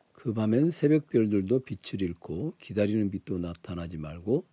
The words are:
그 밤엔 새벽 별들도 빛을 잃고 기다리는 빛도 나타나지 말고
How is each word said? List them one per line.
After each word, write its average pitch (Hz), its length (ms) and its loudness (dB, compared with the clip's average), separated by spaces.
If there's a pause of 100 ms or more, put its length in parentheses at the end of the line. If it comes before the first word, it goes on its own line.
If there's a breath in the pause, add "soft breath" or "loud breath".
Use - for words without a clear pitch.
(140 soft breath)
그 - 200 -4
밤엔 113 380 4
새벽 151 380 2
별들도 107 520 2
빛을 - 400 -8
잃고 90 580 -4
기다리는 104 520 0
빛도 95 280 -6
나타나지 85 600 -8
말고 85 540 -4